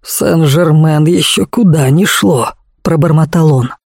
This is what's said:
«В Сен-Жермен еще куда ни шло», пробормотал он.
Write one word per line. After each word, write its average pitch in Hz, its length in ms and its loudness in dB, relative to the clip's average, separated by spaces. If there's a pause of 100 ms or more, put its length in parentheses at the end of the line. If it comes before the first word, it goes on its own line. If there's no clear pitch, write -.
«В - 100 -16
Сен-Жермен 156 920 0
еще - 440 -2
куда 160 400 0
ни 156 140 2
шло», 175 460 -2 (320)
пробормотал 160 720 0
он. 127 160 0 (260)